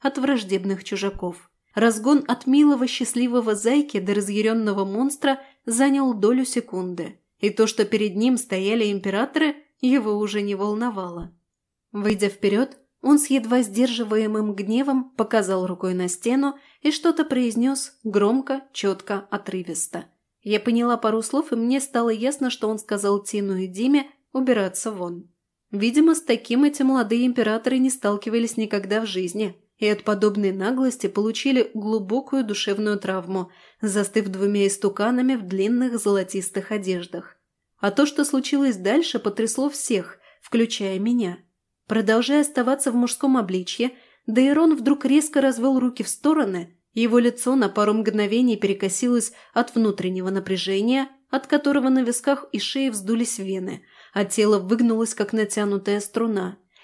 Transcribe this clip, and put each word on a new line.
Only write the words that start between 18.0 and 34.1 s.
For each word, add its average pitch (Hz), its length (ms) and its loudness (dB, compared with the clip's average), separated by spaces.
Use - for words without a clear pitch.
громко, 226 580 0
четко, 196 580 -4
отрывисто. 185 720 -8
Я 208 180 0
поняла 240 360 2
пару 220 260 0
слов, 277 300 -2
и 233 40 -2
мне 247 240 0
стало 233 300 -2
ясно, 254 400 -2
что 214 180 -4
он 220 100 -2
сказал 202 440 0
Тину 202 340 -4
и 185 100 -4
Диме 262 400 0
убираться 220 600 0
вон. 175 360 -8
Видимо, 254 420 4
с 320 80 -6
таким 240 420 2
эти 285 180 2
молодые 247 440 2
императоры 240 520 0
не 254 120 4
сталкивались 226 680 -2
никогда 208 440 -2
в 226 60 -4
жизни, 185 500 -4
и 208 120 0
от 208 160 0
подобной 208 480 2
наглости 240 560 -2
получили 220 640 0
глубокую 220 720 -2
душевную 208 540 -2
травму, 185 520 -4
застыв 202 480 -2